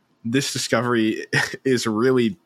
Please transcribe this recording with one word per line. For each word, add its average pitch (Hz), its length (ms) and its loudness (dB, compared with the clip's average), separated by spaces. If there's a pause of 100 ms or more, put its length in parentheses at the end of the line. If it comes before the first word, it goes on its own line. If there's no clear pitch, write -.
(240)
this 127 300 -2
discovery 117 720 0 (200)
<laughs> - 200 -10
is 127 200 0
really, 117 600 2